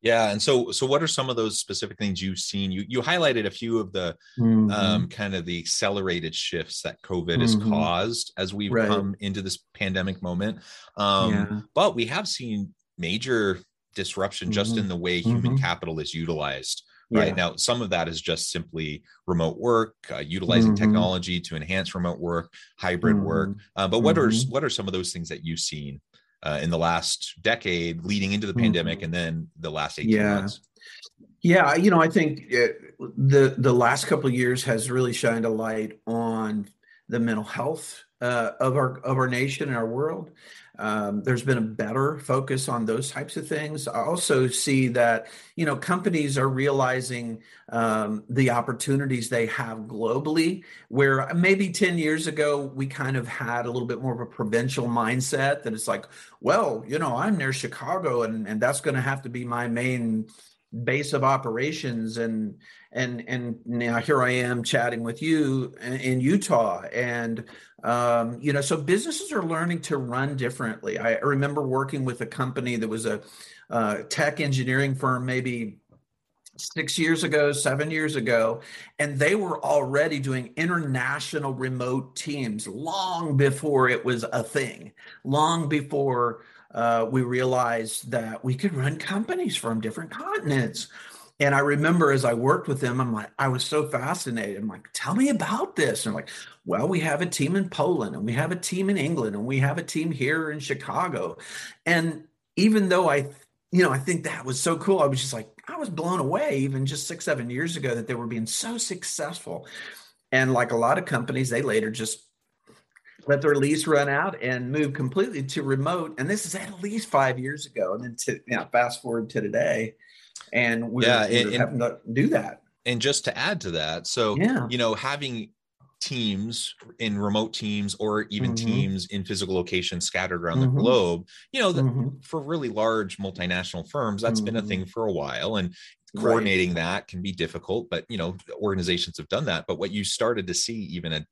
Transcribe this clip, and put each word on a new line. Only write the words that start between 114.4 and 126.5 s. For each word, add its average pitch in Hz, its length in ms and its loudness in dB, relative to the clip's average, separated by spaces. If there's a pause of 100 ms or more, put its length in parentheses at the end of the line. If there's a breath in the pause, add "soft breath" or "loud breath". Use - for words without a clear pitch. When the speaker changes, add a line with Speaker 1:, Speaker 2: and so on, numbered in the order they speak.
Speaker 2:
and 123 300 -2
move 147 200 0
completely 147 500 -2
to 139 200 -4
remote. 156 560 -2
And 139 100 -2
this 208 160 -2
is 165 80 -8
at 196 280 -10
least 208 260 -6
five 131 320 4
years 139 260 -6
ago. 95 280 -2
And 113 100 -6
then 117 120 -10 (100)
to, 113 200 -4
you 120 120 -2
know, 85 160 -4
fast 120 280 2
forward 117 280 -4
to 117 100 -2
today, 110 560 0 (560 loud breath)
and 117 380 0
we're, 120 140 0
Speaker 1:
Yeah, 113 260 6
Speaker 2:
we're 120 180 4
Speaker 1:
and, 104 80 0
Speaker 2:
having 120 240 0
to 120 180 -2 (140)
do 135 180 4
that. - 340 -2 (200)
Speaker 1:
and 123 160 0
just 139 260 0
to - 120 -4
add 156 240 -2
to 98 100 -6
that, 80 360 -4
so, 110 280 2
Speaker 2:
Yeah. 190 320 2
Speaker 1:
you 123 120 -2
know, 113 160 2
having 131 560 -6 (500)
teams 113 720 -4 (240)